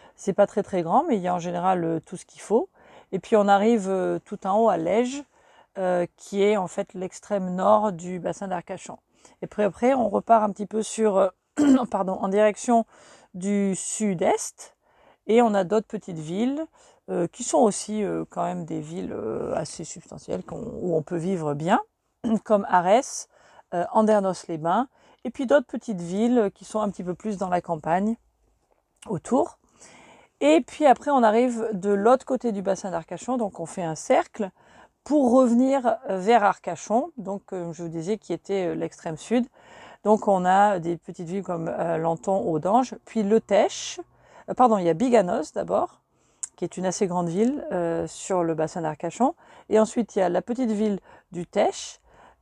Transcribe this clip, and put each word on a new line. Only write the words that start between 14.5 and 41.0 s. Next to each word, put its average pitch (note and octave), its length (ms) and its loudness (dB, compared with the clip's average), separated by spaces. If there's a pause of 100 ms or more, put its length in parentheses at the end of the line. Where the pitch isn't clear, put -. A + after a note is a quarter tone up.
Et A3+ 140 4
on A3+ 140 4
a G3 100 2
d'autres G#3+ 220 0
petites F3+ 320 -10
villes, A#3 480 -4 (440)
euh, F#3 160 -2
qui - 180 -10
sont - 140 0
aussi, G#3+ 460 0
euh, E3 240 -4
quand F3 160 -6
même F3 220 -6
des D#3+ 140 -6
villes, E3 320 -10
euh, - 420 -6
assez - 300 -8
substantielles - 600 -12
qu'on, E3 160 -14 (220)
où - 120 -2
on D#3 80 2
peut F3 140 -8
vivre E3 380 -4
bien, E3+ 260 0 (440)
<clears throat> A3 200 -2
comme G3+ 240 2
Arès, F#3 600 2 (440)
euh, F3 200 -2
Andernos-les-Bains, G3 960 0 (360)
et B3 60 -6
puis C4+ 160 -6
d'autres C#4 200 4
petites G#3+ 360 -8
villes G#3 520 2
qui - 120 -20
sont G#3+ 140 -4
un G#3 100 -2
petit F#3+ 120 -12
peu F3 120 -4
plus G#3 240 -8
dans F#3+ 100 -4
la F3+ 140 0
campagne F3 540 -2 (880)
autour. - 520 -2 (840)
Et D4+ 200 6
puis - 240 -4
après, C#4 260 4
on C4+ 120 4
arrive A#3 500 2
de G3 160 -4
l'autre G#3 380 4
côté A#3+ 260 -2
du G3+ 80 -4
bassin F#3+ 300 -4
d'Arcachon, E3+ 480 -6
donc G#3 220 -6
on E3 60 -8
fait - 160 -10
un D#3+ 120 -4
cercle B3+ 560 -2 (540)
pour C4+ 280 4
revenir B3+ 640 4 (140)
vers G3+ 340 2
Arcachon, G#3 720 0
donc, G3 300 -10
comme E3+ 260 -8
je E3 100 -12
vous E3+ 60 -8
disais, E3 300 -4
qui - 160 -8
était, F#3+ 320 -4
euh, D#3+ 80 -2
l'extrême E3 420 -8
sud. A#3+ 300 0 (560)
Donc G#3+ 260 2
on F#3+ 160 2
a G3 360 4
des E3+ 180 -4
petites F3+ 300 -14